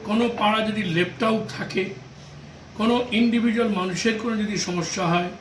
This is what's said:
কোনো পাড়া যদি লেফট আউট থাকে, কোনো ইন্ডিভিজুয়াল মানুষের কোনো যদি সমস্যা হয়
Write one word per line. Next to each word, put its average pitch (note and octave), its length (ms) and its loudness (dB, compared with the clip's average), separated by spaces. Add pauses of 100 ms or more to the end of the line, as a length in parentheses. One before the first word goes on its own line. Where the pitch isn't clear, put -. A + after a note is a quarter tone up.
কোনো A3+ 180 2 (140)
পাড়া G#3+ 200 4 (100)
যদি G#3 140 -2 (120)
লেফট - 320 0
আউট A3 160 2 (140)
থাকে, F#3 260 -2 (960)
কোনো A3+ 160 4 (240)
ইন্ডিভিজুয়াল A#3 500 4 (100)
মানুষের F#3 420 0
কোনো A3+ 220 -2
যদি G3+ 120 -2 (120)
সমস্যা F3+ 360 -2 (100)
হয় F3+ 160 2 (120)